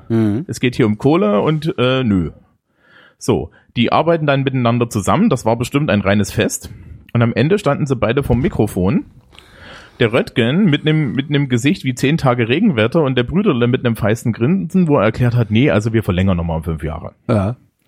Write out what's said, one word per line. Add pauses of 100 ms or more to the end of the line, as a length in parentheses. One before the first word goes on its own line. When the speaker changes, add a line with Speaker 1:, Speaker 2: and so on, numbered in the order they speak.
Speaker 1:
Mhm.
Speaker 2:
Es
geht
hier
um
Kohle
und,
äh,
nö." (880)
So, (260)
die
arbeiten
dann
miteinander
zusammen,
das
war
bestimmt
ein
reines
Fest. (420)
Und
am
Ende
standen
sie
beide
vorm
Mikrofon. (920)
Der
Röttgen
mit
nem,
mit
nem
Gesicht
wie
zehn
Tage
Regenwetter
und
der
Brüderle
mit
nem
feisten
Grinsen,
wo
er
erklärt
hat,
"Nee,
also
wir
verlängern
nochmal
um
fünf
Jahre." (120)
Speaker 1:
Ja. (320)